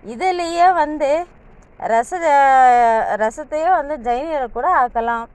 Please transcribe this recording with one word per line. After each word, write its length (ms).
இதுலேயே 540
வந்து 300
ரச-, 400
ரசத்தையே 480
வந்து 160
ஜெயினரை 400
கூட 100
ஆக்கலாம். 540